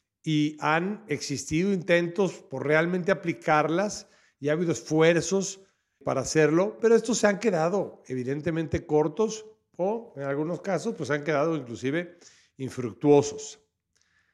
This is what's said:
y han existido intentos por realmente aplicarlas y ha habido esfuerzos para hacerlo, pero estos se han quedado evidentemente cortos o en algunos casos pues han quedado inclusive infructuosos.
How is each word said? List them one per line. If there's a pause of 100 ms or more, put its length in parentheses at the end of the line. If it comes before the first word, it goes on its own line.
(240)
y
han
existido
intentos
por
realmente
aplicarlas (300)
y
ha
habido
esfuerzos (420)
para
hacerlo,
pero
estos
se
han
quedado
evidentemente
cortos (320)
o
en
algunos
casos
pues
han
quedado
inclusive (360)
infructuosos. (760)